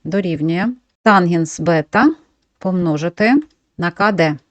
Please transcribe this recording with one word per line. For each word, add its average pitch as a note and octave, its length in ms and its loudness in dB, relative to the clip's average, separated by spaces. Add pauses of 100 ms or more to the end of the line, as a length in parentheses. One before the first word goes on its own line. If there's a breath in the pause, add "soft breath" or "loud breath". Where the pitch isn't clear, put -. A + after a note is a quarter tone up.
дорівнює E3+ 640 -2 (360)
тангенс F3 560 2
бета E3+ 560 2 (440)
помножити F3 760 0 (420)
на E3+ 140 -4
К G#3 200 0
Д. D#3+ 260 0 (120)